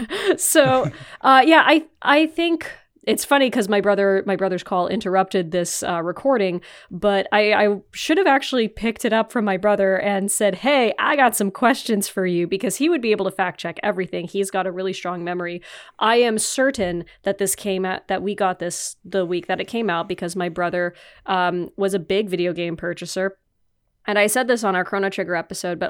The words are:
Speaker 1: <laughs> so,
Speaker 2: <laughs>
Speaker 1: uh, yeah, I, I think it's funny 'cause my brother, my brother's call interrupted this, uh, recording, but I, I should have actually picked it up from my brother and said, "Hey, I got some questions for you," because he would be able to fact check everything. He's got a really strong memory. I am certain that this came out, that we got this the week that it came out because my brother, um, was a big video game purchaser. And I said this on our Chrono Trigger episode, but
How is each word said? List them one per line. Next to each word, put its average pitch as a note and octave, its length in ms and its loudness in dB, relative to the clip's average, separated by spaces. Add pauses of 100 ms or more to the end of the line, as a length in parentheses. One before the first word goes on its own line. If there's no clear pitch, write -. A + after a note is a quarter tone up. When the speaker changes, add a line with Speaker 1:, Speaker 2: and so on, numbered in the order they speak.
(120)
Speaker 1:
<laughs> G4+ 240 0
so, C4 540 2 (160)
Speaker 2:
<laughs> - 160 -20
Speaker 1:
uh, C4 240 6
yeah, D#4+ 200 8
I, D#4 200 4 (160)
I D4+ 240 4
think E4 440 -2 (360)
it's G#3+ 160 0
funny C#4 280 4
'cause G3+ 180 0
my G3+ 140 2
brother, G3 440 2
my G3 80 0
brother's F#3 280 -2
call F3+ 260 -2
interrupted F#3+ 640 0
this, F3 320 -4
uh, E3+ 200 -4
recording, F3+ 600 -2 (280)
but G3 420 0
I, G#3+ 200 4
I G#3 240 2 (160)
should - 240 0
have F#4+ 100 4
actually C4+ 400 2
picked A3 380 -4
it G#3+ 80 2
up A3 180 2
from A3+ 140 -2
my F#3+ 140 0
brother F#3+ 420 2
and G3+ 320 0
said, G3+ 220 2
"Hey, B3 440 2
I C4+ 160 2
got B3+ 220 4
some G3 140 0
questions A3+ 580 0
for F#3+ 160 -2
you," F3 220 0
because F#3+ 300 -2
he C#4+ 120 2
would E4 140 0
be A3+ 80 0
able G3+ 160 0
to F#3 40 -2
fact F3+ 300 -4
check E3+ 220 -10
everything. F3+ 440 -4
He's G3 240 -4
got F#3 160 -2
a F#3 60 -6
really F#3+ 220 -4
strong F3+ 280 -6
memory. F3 380 -6 (380)
I A3 180 4
am A#3+ 220 4
certain G#3 680 -2 (200)
that G3 120 -2
this G3 180 -2
came F#3+ 300 -4
out, F#3 240 -6
that F#3+ 140 -2
we G3 120 -2
got F#3+ 240 0
this - 460 -8
the F#3 220 -2
week F3 220 -4
that F#3 120 -2
it D#3+ 80 -6
came A3+ 220 -2
out E3+ 180 -2
because F3 260 -6
my F3+ 140 -2
brother, F3 460 -2 (320)
um, F3+ 500 0
was G3 160 0
a G3 60 0
big G3 320 -2
video F3 240 -2
game E3+ 200 -4
purchaser. F3+ 640 -6 (680)
And G#3 120 0
I G#3 80 4
said B3 220 0
this A#3+ 160 2
on F#3 120 2
our F3+ 80 0
Chrono G3 240 -2
Trigger F#3 260 -4
episode, F3 440 -6
but F3 120 -2